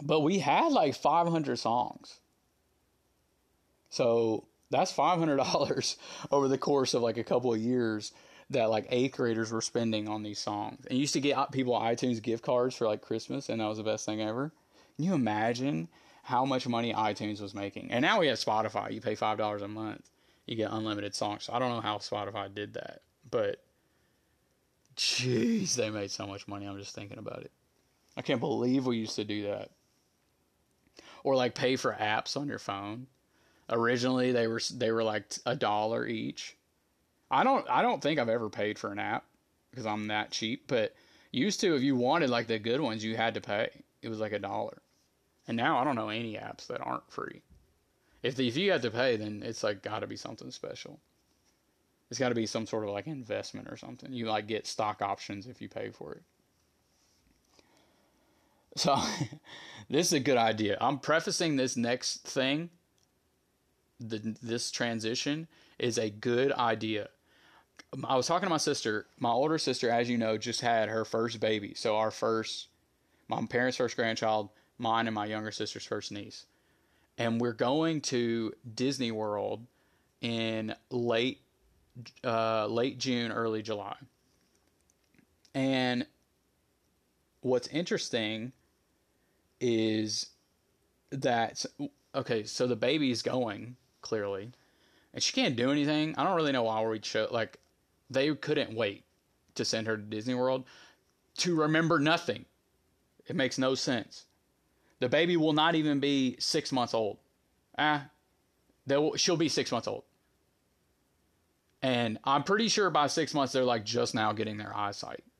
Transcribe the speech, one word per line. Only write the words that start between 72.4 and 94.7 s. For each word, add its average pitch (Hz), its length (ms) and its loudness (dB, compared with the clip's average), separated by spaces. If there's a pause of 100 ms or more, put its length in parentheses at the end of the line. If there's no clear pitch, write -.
my - 180 -2
parents' 123 320 0
first 123 180 0
grandchild, 110 540 0 (280)
mine 113 300 2
and 110 80 -2
my 104 100 -2
younger 107 260 -4
sister's - 340 -6
first - 260 -6
niece. 101 340 -12 (720)
And 117 240 0
we're 120 120 0
going 147 480 2
to 117 520 0 (220)
Disney 127 360 0
World 107 540 -4 (560)
in 113 540 -2 (160)
late, 120 500 2 (840)
uh, 113 440 2
late 117 320 0
June, 120 320 0
early 110 300 -2
July. 104 360 -6 (1600)
And 127 500 2 (1400)
what's 123 280 0
interesting 123 840 -2 (1080)
is 110 680 2 (800)
that, 123 560 0 (500)
okay, 120 280 0
so - 240 0
the 123 80 2
baby's 127 460 2
going, 117 540 -4 (260)
clearly, 101 500 -4 (640)